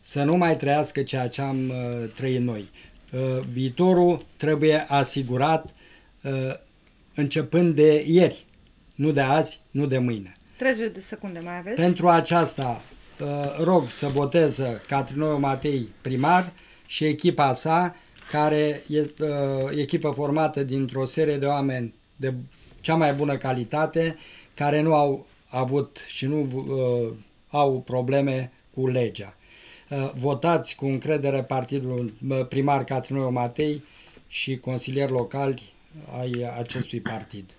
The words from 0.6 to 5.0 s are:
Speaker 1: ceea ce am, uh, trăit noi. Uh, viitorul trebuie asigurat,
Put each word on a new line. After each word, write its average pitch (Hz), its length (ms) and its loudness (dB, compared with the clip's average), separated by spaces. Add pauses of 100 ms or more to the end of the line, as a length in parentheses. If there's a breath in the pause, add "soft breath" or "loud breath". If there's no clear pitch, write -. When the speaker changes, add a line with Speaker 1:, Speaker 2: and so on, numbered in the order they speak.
Speaker 1:
ceea 127 240 -4
ce 131 140 -6
am, 135 280 -2
uh, 120 460 -6
trăit 127 260 -2
noi. 110 280 -4 (440 loud breath)
Uh, 127 60 -4 (320)
viitorul 175 760 4 (120)
trebuie 151 500 2
asigurat, 139 840 0 (500 soft breath)